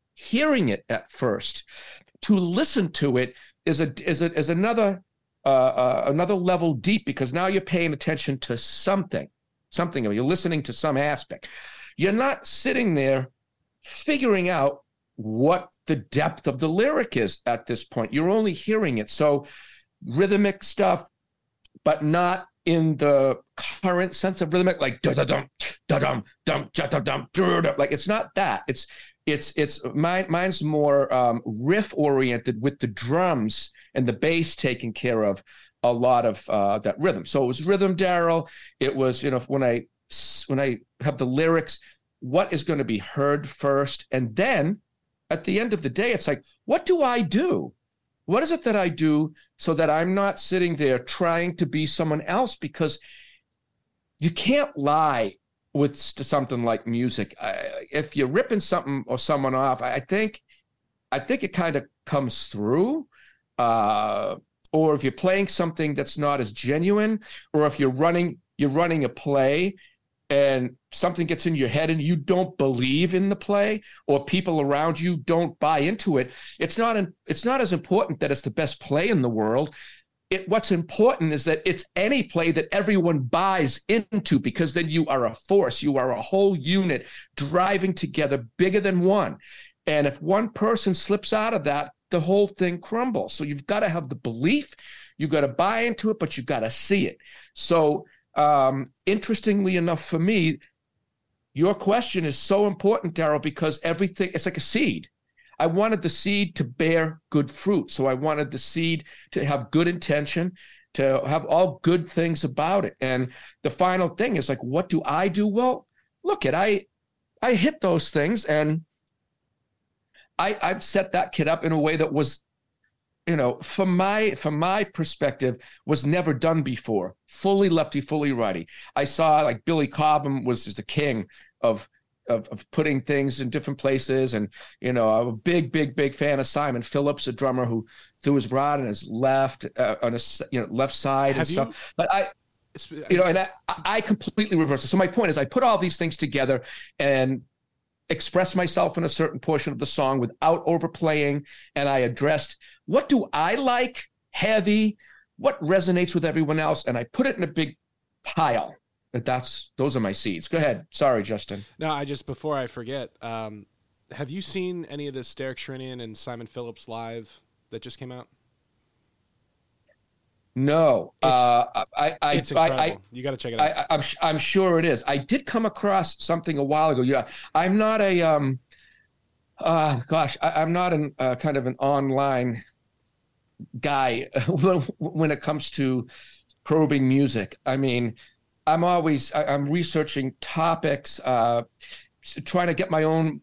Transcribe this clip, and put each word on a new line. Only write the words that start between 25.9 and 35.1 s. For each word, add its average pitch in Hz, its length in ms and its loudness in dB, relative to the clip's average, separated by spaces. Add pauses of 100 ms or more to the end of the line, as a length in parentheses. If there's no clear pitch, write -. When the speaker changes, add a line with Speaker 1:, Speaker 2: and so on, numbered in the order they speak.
Speaker 1:
dum, 143 300 -2
da-da-dum, 143 580 -2
da-da-dum. 170 460 2
Like, 139 140 0
it's 147 160 -4
not 220 260 -2
that. 151 340 0
It's - 180 -6 (440)
it's, 147 260 -2
it's, 151 280 -2 (100)
mine, 175 340 0
mine's 175 340 0
more, 147 500 2
um, 120 320 2
riff 143 520 0
oriented 131 640 0
with 139 180 -2
the 131 80 -2
drums 123 840 -2 (240)
and 127 120 0
the 117 60 0
bass 160 420 0
taking 120 380 -4
care 113 300 0